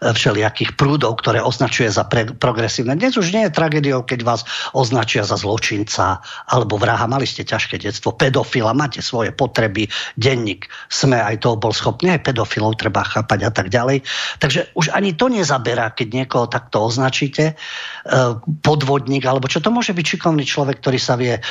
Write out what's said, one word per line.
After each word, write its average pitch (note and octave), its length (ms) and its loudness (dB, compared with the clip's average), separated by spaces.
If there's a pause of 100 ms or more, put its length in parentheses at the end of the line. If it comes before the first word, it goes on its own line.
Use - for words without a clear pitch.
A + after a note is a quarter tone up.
e, A#2+ 80 4
všelijakých G#2+ 640 0
prúdov, C#3 480 2
ktoré A#2 160 2
označuje A2+ 560 2
za G#2 160 2
pre-, A2+ 240 2
progresívne. A#2 640 0
Dnes B3+ 160 2
už F3+ 160 2
nie G#3+ 160 2
je D#3 80 -2
tragédiou, D3 480 2
keď B2+ 240 -4
vás A#2 160 0 (320)
označia A#2 480 2
za G2+ 160 -2
zločinca G2+ 800 -2 (320)
alebo A2 240 2
vraha. A2+ 320 2
Mali C3+ 240 0
ste - 160 -8
ťažké - 320 -4
detstvo, G2+ 400 -6
pedofila, B2 560 2
máte C#3+ 240 0
svoje A2+ 320 -2
potreby, A2 560 0 (320)
denník A#2 480 0 (240)
sme B2+ 320 2
aj G#2+ 160 -2
toho A#2+ 160 2
bol A2 160 0
schopný, D#3 480 0
aj - 80 -4
pedofilov A2+ 480 0
treba G#2 320 -2
chápať G#2+ 400 0
a A#2 80 2
tak F#2 160 -2
ďalej. C3 320 2 (400)
Takže D#3 320 0
už D#3 160 0
ani G3 240 0
to B3 160 2
nezaberá, B2 640 0
keď A#2 240 -4
niekoho B2 320 0
takto A#2+ 320 -2
označíte, D3 720 0
e, - 0 - (880)
podvodník, C#3+ 800 0
alebo C3 240 0
čo, D#3 160 -2
to G#3+ 80 2
môže A#3 240 0
byť E3+ 240 -2
šikovný D#3 240 2
človek, C3+ 400 -2
ktorý B2+ 160 2
sa C3 160 0
vie A#2+ 240 0 (120)